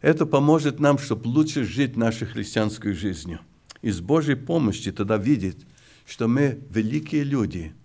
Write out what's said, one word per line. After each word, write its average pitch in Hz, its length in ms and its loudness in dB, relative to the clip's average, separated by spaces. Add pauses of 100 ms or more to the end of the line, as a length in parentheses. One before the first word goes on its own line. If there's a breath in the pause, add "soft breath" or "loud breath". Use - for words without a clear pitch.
это 156 240 2
поможет 147 560 4
нам, 143 160 6
чтоб 117 280 -4
лучше 147 380 2
жить 127 320 -2
нашей 113 320 0
христианской 104 680 -4
жизнью. 85 460 -6 (420)
И 110 100 0
с 85 100 -2
Божьей 139 340 2
помощью 131 560 -2
тогда 104 240 0
видеть, 101 500 0 (400 soft breath)
что - 220 -4
мы 131 320 2 (100)
великие 143 540 -2
люди 92 480 -2 (120)